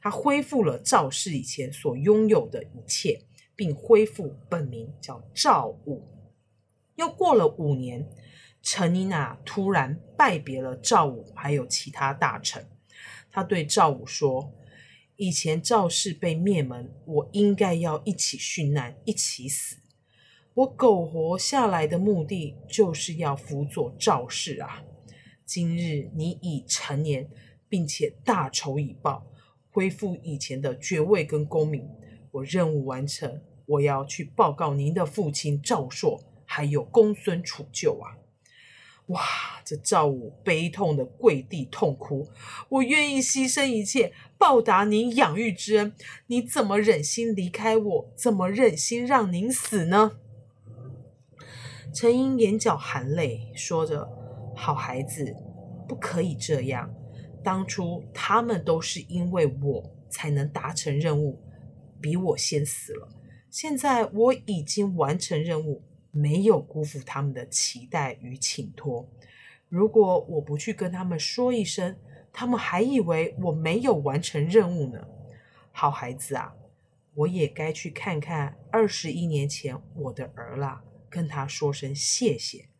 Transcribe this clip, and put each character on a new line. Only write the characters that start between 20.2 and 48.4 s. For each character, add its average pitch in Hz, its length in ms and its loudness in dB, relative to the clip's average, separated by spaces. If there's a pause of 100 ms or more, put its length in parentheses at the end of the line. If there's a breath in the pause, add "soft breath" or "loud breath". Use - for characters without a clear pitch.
我 262 120 4
苟 208 400 4
活 165 320 -2
下 247 300 2
来 165 180 2
的 165 100 0
目 190 280 2
的 156 320 -6 (120)
就 196 240 4
是 160 220 -6
要 156 220 -2
辅 143 280 -6
佐 - 320 -4
赵 123 320 0
氏 - 320 -8
啊。 - 220 -14 (640 loud breath)
今 170 320 -2
日 156 380 -4
你 160 140 -2 (120)
已 160 240 -4
成 - 380 -2
年， 147 260 -2 (380 loud breath)
并 180 180 0
且 - 260 -2 (120)
大 180 260 2
仇 143 300 -4
已 139 200 -4
报， 135 300 -4 (400 soft breath)
恢 190 180 2
复 180 360 -4
以 156 120 -6
前 135 240 -8
的 139 160 -4
爵 165 240 -2
位 175 240 4
跟 151 220 -2
功 156 220 0
名， 143 200 -4 (440 loud breath)
我 135 120 -6
任 160 300 2
务 139 100 0
完 131 220 -6
成， 143 340 -8 (260)
我 143 140 2
要 139 240 2
去 - 200 -8
报 175 260 2
告 143 240 -2
您 143 180 0
的 175 140 0
父 151 240 -2
亲 143 320 -2
赵 143 260 -2
朔， - 320 -2 (240)
还 - 200 -6
有 143 180 0
公 214 320 6
孙 175 260 -2
杵 - 320 -10
臼 - 300 0
啊。” - 160 -16 (880 loud breath)
哇， 175 140 -4 (440 loud breath)
这 151 120 -8
赵 156 300 4
武 127 240 -2 (140)
悲 170 240 2
痛 165 280 0
的 131 80 0
跪 135 380 2
地 143 220 -8
痛 143 320 0
哭 - 340 -6 (400 loud breath)
：“我 269 140 4
愿 294 280 2
意 269 80 2
牺 262 320 0
牲 277 140 2
一 233 160 0
切， 202 300 2 (260 loud breath)
报 277 240 8
答 202 220 6
您 220 320 2
养 170 200 4
育 220 160 0
之 208 260 2
恩， 208 140 0 (360 loud breath)
你 240 120 0
怎 240 240 0
么 202 140 2
忍 208 240 4
心 233 320 -2
离 185 140 -2
开 220 280 0
我？ 208 400 0
怎 240 160 2
么 185 160 2